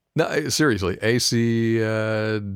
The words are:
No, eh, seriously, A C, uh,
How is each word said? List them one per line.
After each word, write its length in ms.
No, 100
eh, 220
seriously, 540
A 180
C, 640
uh, 580